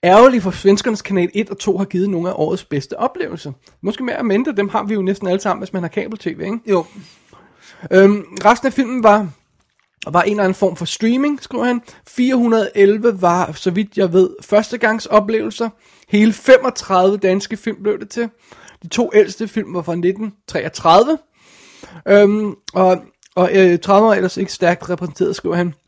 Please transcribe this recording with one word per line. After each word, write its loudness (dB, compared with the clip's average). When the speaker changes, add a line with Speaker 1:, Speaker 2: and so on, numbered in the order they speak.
Speaker 1:
Ærgerligt, 6
for -2
svenskernes 0
kanal -2
et -4
og -12
to -2
har -2
givet -4
nogle -4
af -6
årets -4
bedste -8
oplevelser." -8
Måske -8
mere -6
at -6
mente, -2
dem -2
har -4
vi -4
jo -2
næsten -4
alle -2
sammen, -4
hvis -12
man -6
har -8
kabel-tv, -8
ikke? -8
Speaker 2:
Jo. 0
Speaker 1:
Øhm, 4
resten 2
af 0
filmen -4
var, 4
var 2
en 0
eller -2
anden 0
form -2
for -8
streaming, -2
skriver -8
han. -2
Fire 0
hundrede 2
elleve 2
var, 0
så -4
vidt -4
jeg 0
ved, 4
førstegangsoplevelser. -2
Hele 4
femogtredive 2
danske -2
film -8
blev -2
det -16
til. -6
De -18
to -2
ældste 2
film -8
var -6
fra -6
nitten -4
treogtredive. 2
Øhm, 4
og, 2
og, 2
øh, 4
tredive 4
var 4
ellers -2
ikke -6
stærkt -2
repræsenteret, -6
skriver -4
han. -2